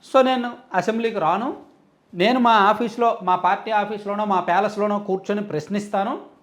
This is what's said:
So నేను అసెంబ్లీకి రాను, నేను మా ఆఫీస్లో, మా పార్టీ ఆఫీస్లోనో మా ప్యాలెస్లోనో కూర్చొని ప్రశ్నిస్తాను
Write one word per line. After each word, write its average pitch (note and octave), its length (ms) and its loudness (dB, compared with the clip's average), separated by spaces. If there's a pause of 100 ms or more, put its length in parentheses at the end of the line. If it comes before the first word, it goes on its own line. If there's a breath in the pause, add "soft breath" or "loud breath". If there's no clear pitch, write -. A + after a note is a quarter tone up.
(140)
So C4 100 8
నేను B3 280 -2 (220)
అసెంబ్లీకి A3+ 440 -2
రాను, G3 380 0 (580)
నేను A3 260 2
మా A#3+ 120 4
ఆఫీస్లో, A3 720 2
మా F3+ 140 0
పార్టీ F#3 340 -2
ఆఫీస్లోనో G#3 540 -2
మా G3 160 0
ప్యాలెస్లోనో G3+ 580 0
కూర్చొని G3+ 440 -4
ప్రశ్నిస్తాను G3+ 800 -4 (220)